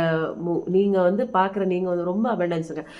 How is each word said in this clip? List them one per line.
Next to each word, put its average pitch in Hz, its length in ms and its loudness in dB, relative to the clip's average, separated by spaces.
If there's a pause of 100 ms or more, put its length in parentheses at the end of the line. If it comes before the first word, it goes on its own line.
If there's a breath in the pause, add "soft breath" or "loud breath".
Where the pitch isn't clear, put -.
(480)
மு-, 170 180 -2
நீங்க 190 360 4
வந்து 190 320 2
பார்க்குற 190 320 0
நீங்க 185 240 0
வந்து 175 140 0
ரொம்ப 208 320 0
அபண்டன்ஸுங்க. 165 500 -2 (140 loud breath)